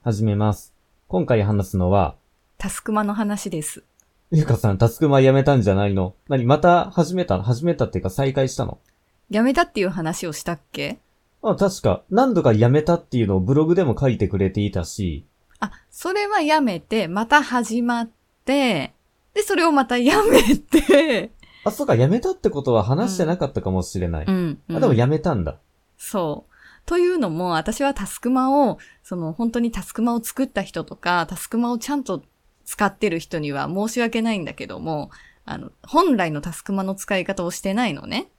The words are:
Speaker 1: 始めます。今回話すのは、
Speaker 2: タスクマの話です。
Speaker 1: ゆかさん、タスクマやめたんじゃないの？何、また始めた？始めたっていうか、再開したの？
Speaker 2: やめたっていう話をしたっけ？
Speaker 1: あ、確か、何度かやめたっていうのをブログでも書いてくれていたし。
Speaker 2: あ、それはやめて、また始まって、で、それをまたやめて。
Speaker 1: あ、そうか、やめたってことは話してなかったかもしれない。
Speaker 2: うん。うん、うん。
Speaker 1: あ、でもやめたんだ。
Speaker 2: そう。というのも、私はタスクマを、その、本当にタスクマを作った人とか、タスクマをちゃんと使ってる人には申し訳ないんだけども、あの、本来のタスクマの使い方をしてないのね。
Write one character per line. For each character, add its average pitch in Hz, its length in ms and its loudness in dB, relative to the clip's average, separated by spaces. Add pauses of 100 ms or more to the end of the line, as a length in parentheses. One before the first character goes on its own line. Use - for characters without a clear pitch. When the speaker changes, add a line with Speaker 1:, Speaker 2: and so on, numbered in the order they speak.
Speaker 1:
始 110 200 -2
め 104 140 2
ま 104 160 2
す。 - 220 -10 (340)
今 185 160 -2
回 117 200 2
話 101 260 0
す 98 80 -4
の 90 120 2
は、 95 260 2 (420)
Speaker 2:
タ 196 100 -6
ス - 120 -8
ク 226 120 -6
マ 214 100 0
の 208 120 -2
話 208 340 -4
で 180 140 -6
す。 - 220 -12 (460)
Speaker 1:
ゆ 156 140 4
か 117 140 2
さ 107 120 2
ん、 98 60 0
タ 117 140 4
ス - 80 -16
ク 156 100 4
マ 139 140 6
や 131 100 8
め 135 120 4
た 139 120 4
ん 120 60 4
じ 98 80 4
ゃ 95 40 4
な 101 120 2
い 98 80 0
の？ 92 200 -2 (140)
何、 131 160 0
ま 135 140 4
た 175 320 4
始 170 240 0
め 180 100 -2
た？ 90 180 -2
始 120 220 -2
め 170 100 2
た 117 120 0
っ - 40 -10
て - 60 -8
い 90 60 -2
う - 0 -
か、 95 80 -4
再 135 240 -2
開 135 160 0
し - 60 -10
た 131 100 -4
の？ - 140 -12 (500)
Speaker 2:
や 208 120 0
め 254 120 2
た 339 80 2
っ 339 100 -2
て - 80 -4
い 190 40 2
う 180 40 0
話 175 380 -6
を 156 80 -8
し - 80 -12
た 170 100 -6
っ 160 80 -8 (120)
け？ 147 260 -8 (420)
Speaker 1:
あ、 202 160 0
確 196 240 0
か、 92 300 0
何 240 240 2
度 170 80 2
か 120 100 6
や 110 160 4
め 147 140 4
た 170 140 2
っ 170 60 -6
て - 140 -8
い 117 80 2
う 95 40 0
の 98 80 2
を 95 40 2
ブ 98 140 0
ロ 156 100 4
グ 165 100 2
で 185 80 2
も 120 160 0
書 135 120 2
い 101 80 -2
て 98 100 0
く 101 80 -4
れ 95 140 2
て 107 100 -4
い 104 100 0
た 87 140 -4
し。 82 400 -6 (360)
Speaker 2:
あ、 214 100 -4 (200)
そ - 220 -8
れ 415 140 -2
は 403 160 0
や 302 180 2
め 196 200 -2
て、 214 280 -4
ま 196 160 -4
た 285 180 4
始 240 380 -2
ま 240 220 -2
っ 226 80 -8 (340)
て、 254 480 0 (400)
で、 415 80 -2
そ 403 160 0
れ 349 80 2
を 330 80 4
ま 269 140 2
た 247 100 -2
や 294 260 4
め 403 360 4
て。 285 720 2 (340)
Speaker 1:
あ、 208 60 0
そ 277 140 -8
う - 20 -4
か、 - 80 4
や 123 140 4
め 226 120 2
た 370 120 -2
っ - 20 -2
て - 160 0
こ 139 120 -6
と 131 120 2
は 107 80 4
話 170 320 0
し - 20 -8
て - 80 0
な 175 140 -2
か 156 80 -2
っ - 60 -6
た 95 100 -4
か 95 80 -4
も 92 120 0
し - 160 -8
れ 90 100 -2
な 80 140 -4
い。 - 40 -6
Speaker 2:
う 196 40 -2
ん。 190 40 2
う - 20 0
ん、 170 220 -4 (100)
う 175 60 -6
ん。 - 20 -2
Speaker 1:
あ、 - 40 -2
で 254 60 2
も 175 60 4
や 120 140 4
め 147 120 0
た 147 160 -2
ん 92 100 -2
だ。 71 120 -6 (400)
Speaker 2:
そ 165 500 -6
う。 - 80 -20 (320)
と 339 120 0
い 349 80 4
う 359 100 0
の 226 140 -2
も、 170 220 -2
私 165 280 -4
は 277 140 0
タ 214 100 -6
ス - 140 -12
ク 240 100 -6
マ 262 400 2
を、 180 80 -2 (260)
そ - 140 -10
の、 160 160 -6
本 233 200 -4
当 240 60 -2
に 233 140 -2
タ 190 100 -6
ス - 120 -14
ク 220 80 -2
マ 233 120 0
を 233 80 -2
作 - 220 -4
っ - 40 -4
た - 120 -6
人 180 240 -8
と - 120 -16
か、 175 300 0
タ 180 80 -12
ス - 120 -12
ク - 100 -6
マ 240 160 0
を 240 60 -4
ち 226 100 -10
ゃ 285 80 -2
ん 269 80 -4
と 180 180 -6 (440)
使 - 180 -2
っ 202 100 0
て 202 140 -2
る 165 100 -2
人 165 200 -8
に 147 140 -6
は 139 220 -4
申 208 140 -2
し 240 140 -4
訳 233 180 -2
な 226 140 0
い 202 40 -4
ん 175 60 -6
だ - 80 -10
け - 140 -14
ど - 140 -12
も、 151 280 -6 (380)
あ - 100 -10
の、 - 140 -14 (120)
本 311 360 2
来 170 120 0
の 147 120 -6
タ 175 100 -10
ス - 80 -14
ク 196 140 -6
マ 190 80 -2
の 190 120 -4
使 196 220 -4
い 180 80 -2
方 190 220 -4
を 175 40 -4
し - 120 -12
て 196 100 -4
な 233 140 0
い 165 80 -2
の - 120 -12
ね。 254 220 -8 (100)